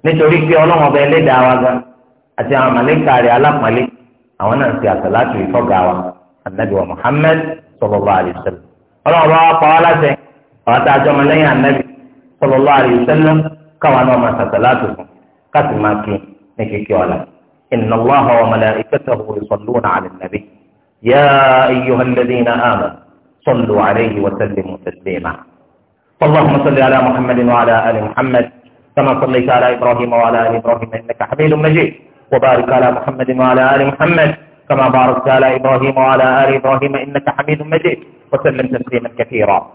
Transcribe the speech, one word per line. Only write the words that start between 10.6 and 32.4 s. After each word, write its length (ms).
àwọn 160
tá 100
a 60
jọ 120
ọmọ 120
lẹ́yìn 240
Ànábì 340
sallallahu 380
alayhi 200
wa 60
sallam, 320
káwọn 280
náà 100
máa 140
tàtà 280
láti 260
fún, 200
ká 80
sì 140
máa 200
kí 80
ní 120
kíkí 280
ọ̀la. 240
إن 220
الله 320
وملائكته 800
يصلون 480
على 220
النبي. 340
يا 240
أيها 340
الذين 460
آمنوا 520
صلوا 360
عليه 400
وسلموا 640
تسليما. 480
اللهم 320
صل 180
على 200
محمد 380
وعلى 360
آل 140
محمد 420
كما 140
صليت 280
على 240
إبراهيم 400
وعلى 280
آل 140
إبراهيم 380
إنك 300
حميد 300
مجيد. 400
وبارك 420